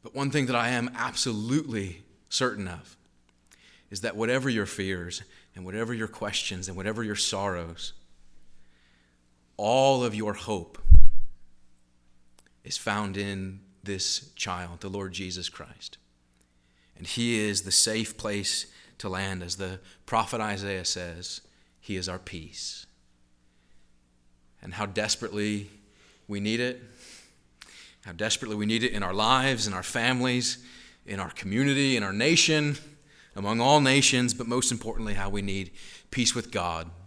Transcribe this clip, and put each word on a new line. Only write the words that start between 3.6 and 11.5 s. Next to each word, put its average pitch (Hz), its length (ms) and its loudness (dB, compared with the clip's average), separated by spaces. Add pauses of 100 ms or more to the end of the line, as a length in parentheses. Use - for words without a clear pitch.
is 98 100 -10
that 104 140 -6
whatever 123 340 -2
your 110 160 -2
fears 90 560 -8 (340)
and 92 80 -16
whatever 110 300 -8
your 110 140 -6
questions 101 600 -8
and 92 80 -12
whatever 107 280 -6
your 104 120 -6
sorrows, 90 800 -6 (1600)
all 127 460 2
of 110 120 -4
your 107 180 -4
hope 101 460 -8 (1800)